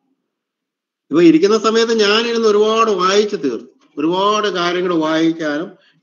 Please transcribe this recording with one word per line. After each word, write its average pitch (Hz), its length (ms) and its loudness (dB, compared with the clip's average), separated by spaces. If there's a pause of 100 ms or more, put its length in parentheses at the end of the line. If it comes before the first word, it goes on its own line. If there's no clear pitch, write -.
(1120)
ഇപ്പൊ 160 120 2
ഇരിക്കുന്ന 170 360 4
സമയത്ത് 226 420 0
ഞാനിരുന്ന് 226 480 0
ഒരുപാട് 220 420 2
വായിച്ചു 202 460 0
തീർത്തു. 127 300 -6 (320)
ഒരുപാട് 202 500 -2
കാര്യങ്ങൾ 180 460 -2
വായിക്കാനും 160 800 -2 (300)